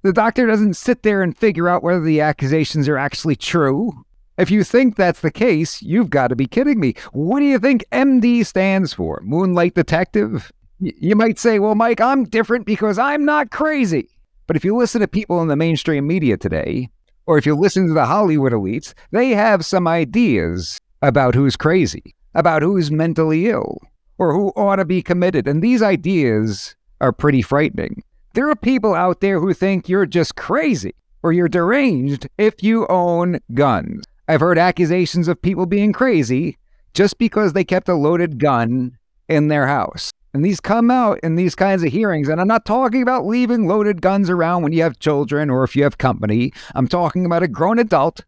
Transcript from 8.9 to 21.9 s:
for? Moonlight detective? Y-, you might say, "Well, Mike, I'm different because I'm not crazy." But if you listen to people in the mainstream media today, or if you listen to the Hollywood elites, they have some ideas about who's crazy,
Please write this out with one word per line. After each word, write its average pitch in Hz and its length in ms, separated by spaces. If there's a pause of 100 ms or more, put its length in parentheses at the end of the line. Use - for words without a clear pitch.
for? 80 280
Moonlight 175 520
detective? 185 760 (300)
Y-, 185 180
you 180 160
might 226 240
say, 226 200
"Well, 208 160
Mike, 233 260
I'm 262 240
different 220 400
because 208 340
I'm 285 280
not 294 240
crazy." 262 580 (380)
But 160 100
if - 80
you 196 100
listen 240 280
to 190 60
people 175 340
in 165 60
the 147 80
mainstream 156 500
media 151 320
today, 82 500 (380)
or 160 100
if 147 80
you 151 100
listen 185 320
to 160 60
the 151 140
Hollywood 151 460
elites, 104 420 (160)
they 247 200
have 208 360
some 180 200
ideas 113 920 (240)
about 131 320
who's 139 220
crazy, 156 580 (200)